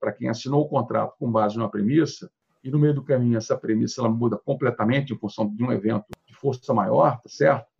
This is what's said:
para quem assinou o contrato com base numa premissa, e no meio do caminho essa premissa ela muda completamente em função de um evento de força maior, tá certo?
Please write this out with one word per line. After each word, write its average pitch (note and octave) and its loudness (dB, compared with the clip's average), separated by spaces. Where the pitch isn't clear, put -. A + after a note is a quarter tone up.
para G#2+ -2
quem B2 -6
assinou C3 0
o D3+ -2
contrato A#2 -2
com B2 -2
base A2 0
numa A2+ -2
premissa, A2 0
e C3 -10
no D3 0
meio D3 4
do C3+ -2
caminho B2 2
essa A2 -2
premissa A#2 -2
ela A#2 0
muda A2+ 0
completamente C3+ 0
em G#2+ -6
função G#2+ -4
de A2+ -4
um B2 0
evento G#2+ -2
de - -20
força C3 -4
maior, A#2 2
tá - -20
certo? C#3+ 2